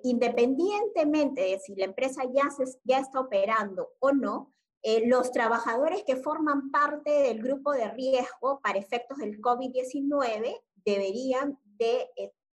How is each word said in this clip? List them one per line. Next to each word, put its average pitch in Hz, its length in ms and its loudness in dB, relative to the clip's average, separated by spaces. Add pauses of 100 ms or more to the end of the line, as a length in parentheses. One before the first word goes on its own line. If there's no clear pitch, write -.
independientemente 285 1400 2
de 190 180 0
si 202 160 -14
la 190 120 -2
empresa 262 360 -4 (100)
ya 277 180 2
se, 269 160 -2 (180)
ya 254 160 4
está 269 180 -6
operando 202 800 0
o 269 140 4
no, 247 400 0 (320)
eh, 220 240 2
los 254 240 4
trabajadores 240 760 0
que 262 80 2
forman 294 560 0
parte 294 400 0
del 254 320 4
grupo 277 300 -2
de 233 160 0
riesgo 262 720 -2
para 196 180 -2
efectos 240 400 -6
del 214 220 -8
covid 247 320 0
diecinueve 262 920 -2 (220)
deberían 247 800 0
de, - 500 -2
eh, 202 180 -10 (260)